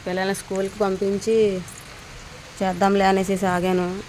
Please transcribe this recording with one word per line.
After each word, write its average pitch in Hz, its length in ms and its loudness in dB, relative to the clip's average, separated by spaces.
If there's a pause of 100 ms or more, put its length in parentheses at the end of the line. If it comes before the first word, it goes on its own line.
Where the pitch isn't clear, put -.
పిల్లల్ని 190 360 0
స్కూల్కి 196 420 -4
పంపించి 196 540 0 (1200)
చేద్దాంలే 196 520 4
అనేసి 190 260 2 (160)
ఆగాను. 180 340 2 (220)